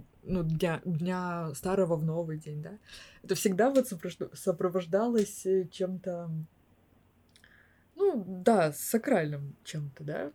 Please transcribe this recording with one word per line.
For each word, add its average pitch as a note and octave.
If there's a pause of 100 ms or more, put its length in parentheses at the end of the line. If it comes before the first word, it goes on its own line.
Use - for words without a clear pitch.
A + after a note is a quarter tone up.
(240)
ну, F3
дня, D#3+
дня F3
старого F#3
в D#3
новый D#3+
день, D3+
да. G3+ (460)
Это F#3+
всегда G#3
вот C4
сопровожд-, -
сопровождалось, F#3+
э, F#3+
чем-то, F3+ (1700)
ну, E4
да, F#3
сакральным D3+
чем-то, D3
да. E3